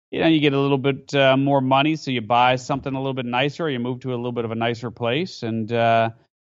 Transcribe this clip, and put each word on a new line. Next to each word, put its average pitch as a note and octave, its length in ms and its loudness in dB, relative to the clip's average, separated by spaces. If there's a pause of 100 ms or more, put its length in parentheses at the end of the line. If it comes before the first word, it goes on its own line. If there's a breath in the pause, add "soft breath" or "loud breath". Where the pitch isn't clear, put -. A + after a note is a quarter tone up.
(100)
you - 100 -4
know, F3 60 2
you D#3+ 140 4
get C#3+ 120 4
a C#3 80 2
little C#3 160 2
bit, C3+ 380 -2
uh, C3+ 240 6
more C#3 240 2
money, C3+ 340 2
so C#3+ 140 -8
you B2 100 -2
buy A#2+ 360 4
something C3+ 380 -6
a C3+ 40 -4
little C3+ 160 -4
bit B2+ 100 -6
nicer, C3+ 400 -2
or D#3+ 60 -2
you B2+ 80 -4
move B2 220 -6
to C3 120 -6
a B2 40 -4
little B2 160 -6
bit A#2+ 120 -4
of A2 60 -6
a A2+ 40 -6
nicer A#2 360 -4
place. B2+ 520 -6
And, A2+ 300 -4
uh, A2+ 380 2 (440 soft breath)